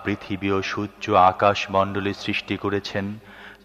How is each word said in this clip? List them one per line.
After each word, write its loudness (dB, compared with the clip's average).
পৃথিবী -4
ও 2
সূর্য -4
আকাশমণ্ডলে 4
সৃষ্টি -4
করেছেন, -4